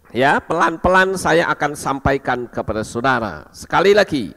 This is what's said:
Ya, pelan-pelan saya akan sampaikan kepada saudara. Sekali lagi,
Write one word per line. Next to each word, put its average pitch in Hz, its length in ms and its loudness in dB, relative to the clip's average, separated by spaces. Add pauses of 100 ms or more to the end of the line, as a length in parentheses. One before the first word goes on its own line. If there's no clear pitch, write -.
(120)
Ya, 135 260 2
pelan-pelan 180 800 0
saya 165 320 2
akan 151 240 -2
sampaikan 135 720 -2
kepada 110 380 -6
saudara. 117 680 -2
Sekali 185 460 2
lagi, 147 400 0